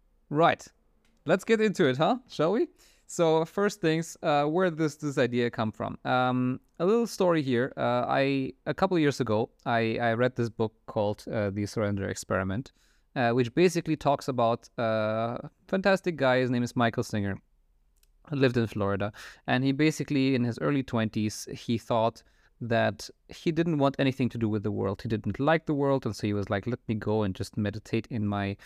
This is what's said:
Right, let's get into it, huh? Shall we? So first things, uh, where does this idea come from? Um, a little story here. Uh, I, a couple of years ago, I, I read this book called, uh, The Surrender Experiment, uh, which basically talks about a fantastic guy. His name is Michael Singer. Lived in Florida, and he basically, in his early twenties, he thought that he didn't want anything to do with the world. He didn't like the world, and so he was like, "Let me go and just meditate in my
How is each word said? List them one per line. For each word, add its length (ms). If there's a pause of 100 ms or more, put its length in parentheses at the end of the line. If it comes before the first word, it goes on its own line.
(300)
Right, 360 (600)
let's 180
get 160
into 240
it, 140
huh? 180 (100)
Shall 260
we? 160 (380)
So 380
first 380
things, 400
uh, 220
where 260
does 260
this 220
idea 320
come 200
from? 360
Um, 520 (200)
a 80
little 200
story 360
here. 340
Uh, 320
I, 460 (100)
a 80
couple 240
of 60
years 180
ago, 300 (160)
I, 340
I 140
read 220
this 120
book 240 (140)
called, 440
uh, 200
The 160
Surrender 420
Experiment, 640 (420)
uh, 180
which 220
basically 400
talks 340
about 500
a 720 (180)
fantastic 480
guy. 220
His 100
name 140
is 120
Michael 300
Singer. 340 (920)
Lived 260
in 100
Florida, 460 (340)
and 160
he 100
basically, 600
in 100
his 160
early 220
twenties, 720
he 240
thought 460 (420)
that 460 (160)
he 240
didn't 280
want 200
anything 300
to 100
do 100
with 140
the 80
world. 320
He 60
didn't 320
like 260
the 80
world, 320
and 80
so 140
he 40
was 160
like, 160
"Let 220
me 80
go 300
and 100
just 220
meditate 500
in 180
my 420